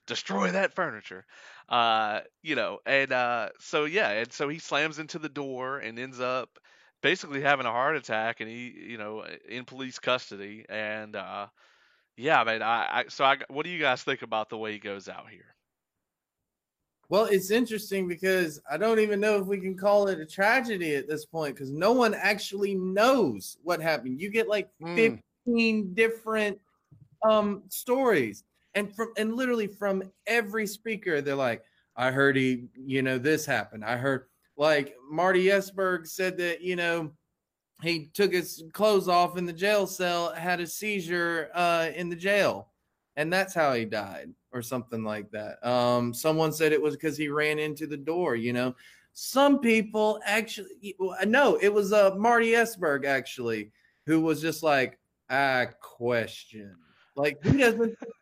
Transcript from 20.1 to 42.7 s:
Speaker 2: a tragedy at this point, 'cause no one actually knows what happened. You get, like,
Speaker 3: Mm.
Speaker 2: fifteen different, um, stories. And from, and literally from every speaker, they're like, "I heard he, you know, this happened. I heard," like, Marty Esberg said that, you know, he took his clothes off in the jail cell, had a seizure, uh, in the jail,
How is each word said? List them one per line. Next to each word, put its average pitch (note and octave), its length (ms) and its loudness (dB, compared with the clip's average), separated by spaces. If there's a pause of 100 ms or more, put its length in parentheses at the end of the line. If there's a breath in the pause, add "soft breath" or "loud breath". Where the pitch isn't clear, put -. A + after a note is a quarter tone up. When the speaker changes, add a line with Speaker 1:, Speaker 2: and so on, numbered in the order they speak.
Speaker 2:
a D#3 60 -10
tragedy G3+ 680 0
at C3 120 -2
this D3+ 200 -6
point, D3+ 280 -4
'cause C3+ 160 -10
no E3 220 2
one A#3 220 4
actually G3 600 -2
knows F#3 880 2
what D#3+ 200 -2
happened. C3 360 -2
You G3 120 -6
get, A3 180 0
like, G3+ 220 -2 (100)
Speaker 3:
Mm. E3+ 160 -6
Speaker 2:
fifteen A3+ 960 0
different, A3 640 0 (640)
um, G#3+ 460 2
stories. G#3+ 760 0 (300)
And G#3 220 -4
from, A3+ 220 -6
and A3 160 -2
literally A#3+ 320 0
from F#3+ 440 -4 (160)
every A3 400 -2
speaker, G3 540 -4
they're C#3 140 -2
like, B2+ 280 0 (340 soft breath)
"I B2+ 160 0
heard C#3 220 4
he, B2+ 420 0
you C3+ 260 -2
know, C3 160 0
this D3+ 260 0
happened. G#2+ 400 -4
I A#2+ 140 -4
heard," C3 320 -4 (260)
like, D3 460 2
Marty F3+ 460 2
Esberg F#3+ 580 0
said F#3 320 -4
that, F3 240 -4
you F3+ 140 -4
know, E3+ 380 -2 (680)
he D#3+ 240 -4
took G3+ 260 2
his E3+ 400 -4
clothes G3+ 360 4
off F3 280 4
in F3+ 80 -4
the F3 80 -6
jail G3 340 2
cell, F3 460 -2
had F3 280 -2
a F3 60 -4
seizure, E3+ 840 -4
uh, E3+ 420 2
in F3 140 -6
the F3 80 -6
jail, E3+ 560 0 (440)